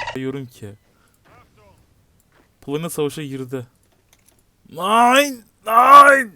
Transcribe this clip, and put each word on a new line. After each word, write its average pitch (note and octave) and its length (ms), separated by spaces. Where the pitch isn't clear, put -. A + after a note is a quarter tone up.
diyorum C3 320
ki. G#2 280
Polonya D#3 300
savaşa D3+ 320
girdi. C3 440
Nine! A#3+ 640
Nine! C4 680